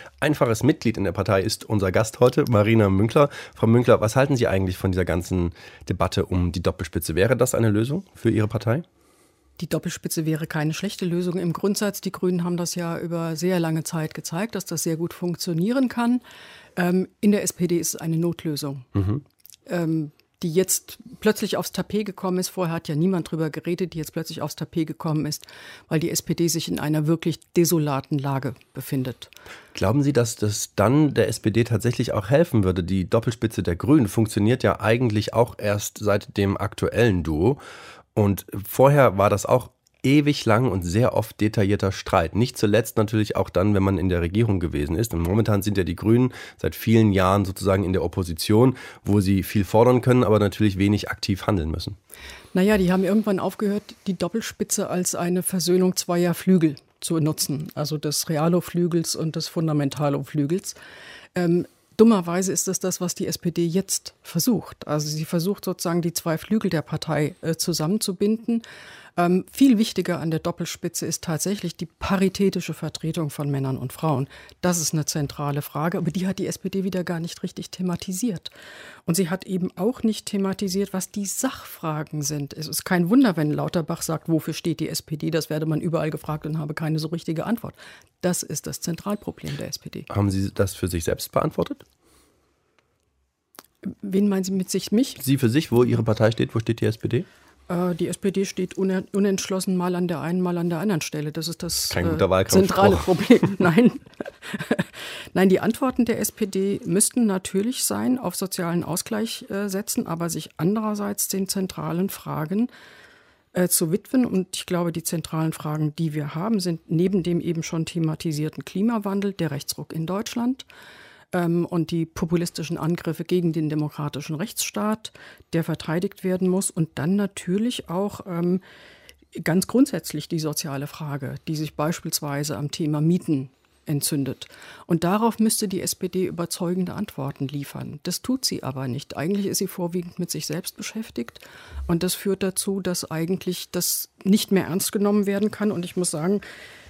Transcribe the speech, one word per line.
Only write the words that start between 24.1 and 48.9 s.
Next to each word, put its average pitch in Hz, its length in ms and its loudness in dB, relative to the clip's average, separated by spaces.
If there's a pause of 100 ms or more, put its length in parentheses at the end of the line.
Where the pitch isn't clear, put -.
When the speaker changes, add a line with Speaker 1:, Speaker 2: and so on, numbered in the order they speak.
Speaker 2:
plötzlich 160 260 -8
aufs 147 160 -6
Tapet 160 320 -4
gekommen 156 380 -2
ist, - 200 -6 (420)
weil 160 120 0
die 170 100 0
S - 120 -4
P 165 120 -4
D 170 140 2
sich 156 200 -2
in 175 120 -4
einer 151 260 0
wirklich 160 320 0 (160)
desolaten 151 640 2
Lage 135 360 -2 (180)
befindet. 131 580 -6 (440)
Speaker 1:
Glauben 113 280 2
Sie, 143 120 2
dass 120 200 2
das - 400 -2
dann 135 380 6
der 107 160 2
S 113 120 -6
P 113 100 2
D 113 120 4
tatsächlich 117 520 0
auch 101 160 -2
helfen 123 340 4
würde? 92 180 2
Die 92 260 0
Doppelspitze 113 540 0
der 87 140 0
Grünen 110 320 4
funktioniert 107 540 2
ja - 180 4
eigentlich 110 540 2
auch 117 240 2
erst 104 400 -2
seit 101 400 0
dem 98 180 2
aktuellen 95 680 2
Duo. 82 380 0 (540)
Und 101 300 2 (240)
vorher 131 480 6
war 98 140 6
das 104 160 0
auch 120 240 2 (320)
ewig 143 420 4
lang 117 260 4
und 92 120 0
sehr 95 320 2
oft - 260 -10
detaillierter 101 520 2
Streit. - 440 0
Nicht 120 220 0
zuletzt 107 400 2
natürlich 107 380 0
auch 95 120 0
dann, 101 240 2
wenn 95 100 4
man 98 140 4
in 90 140 0
der 87 100 2
Regierung 95 400 2
gewesen 76 360 -2
ist. 113 180 -2
Und 85 80 0
momentan 101 400 2
sind 101 160 0
ja 90 60 2
die 87 120 -4
Grünen 120 380 4 (240)
seit - 160 -4
vielen 110 380 6
Jahren 95 340 4
sozusagen 95 380 0
in 92 100 0
der 82 100 0
Opposition, 98 720 4 (260)